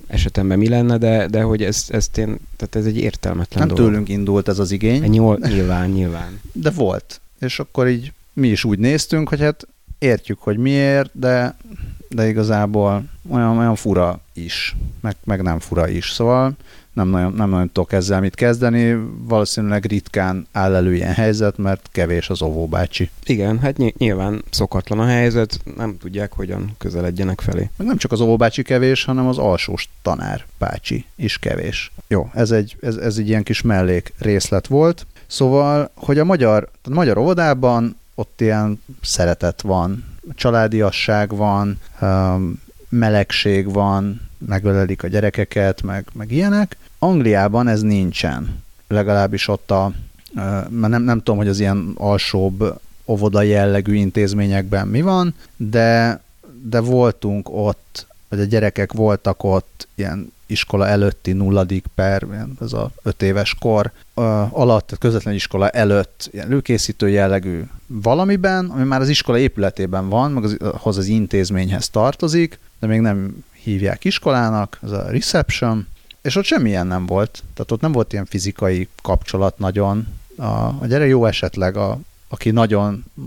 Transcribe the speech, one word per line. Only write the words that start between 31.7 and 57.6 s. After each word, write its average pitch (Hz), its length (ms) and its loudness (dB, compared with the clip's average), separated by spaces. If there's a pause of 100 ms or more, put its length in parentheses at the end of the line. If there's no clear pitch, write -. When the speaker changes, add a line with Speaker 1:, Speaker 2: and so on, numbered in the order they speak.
Speaker 2:
Jó, 98 280 -2
ez 113 160 2
egy, 107 300 0
ez, 113 160 -4
ez 107 200 -4
egy 107 120 -2
ilyen 110 140 2
kis 101 200 -4
mellék 92 560 2
részlet 101 480 0
volt. 160 400 2 (200)
Szóval, 143 680 2
hogy - 240 0
a 151 60 4
magyar, 123 460 4 (120)
a 135 120 -6
magyar 139 240 2
óvodában 131 800 2 (180)
ott - 260 -8
ilyen 107 420 0 (200)
szeretet - 600 0
van, 95 420 0 (300)
családiasság 107 1000 0
van, 101 440 0 (200)
öm, 95 600 0 (280)
melegség 101 840 2
van, 101 480 0 (180)
megölelik 98 640 0
a - 60 -4
gyerekeket, 101 760 0
meg, 98 300 -6
meg 110 200 -10
ilyenek. 202 440 2 (220)
Angliában 117 720 4
ez 107 140 2
nincsen. 90 800 0 (260)
Legalábbis 101 600 2
ott 101 220 -2
a, 95 220 2 (440)
ö, - 40 -6 (280)
mert 113 200 0
nem, 117 140 2
nem 120 160 2
tudom, 107 180 0
hogy 101 120 0
az 98 120 2
ilyen 98 340 0
alsóbb 98 840 0 (260)
óvoda 104 360 2
jellegű 101 520 2
intézményekben 98 920 0
mi 113 140 0
van, 180 320 0 (220)
de, 113 640 2 (420)
de 117 180 0
voltunk 113 720 0
ott, - 560 -4 (220)